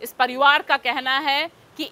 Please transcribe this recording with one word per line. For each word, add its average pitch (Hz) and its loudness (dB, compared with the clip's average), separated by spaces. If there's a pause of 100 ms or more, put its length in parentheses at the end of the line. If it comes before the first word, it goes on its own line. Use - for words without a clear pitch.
इस 240 -12
परिवार 262 2
का 277 0
कहना 262 -2
है 294 -2 (260)
कि 294 -8